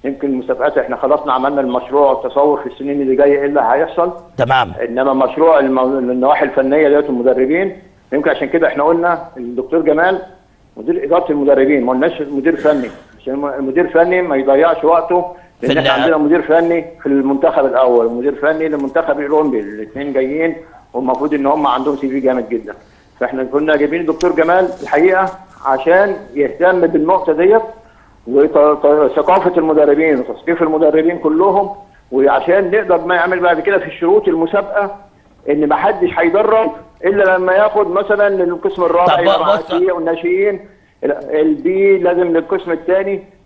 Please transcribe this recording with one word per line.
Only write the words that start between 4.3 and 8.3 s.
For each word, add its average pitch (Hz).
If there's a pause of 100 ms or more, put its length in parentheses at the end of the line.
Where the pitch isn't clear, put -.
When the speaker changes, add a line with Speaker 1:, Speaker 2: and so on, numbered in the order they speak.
Speaker 2:
تمام. 123 (100)
Speaker 1:
انما 127
مشروع 147
الم-، 131
النواحي 127
الفنيه 139
ديت 147
المدربين، 131 (320)
يمكن 147
عشان 143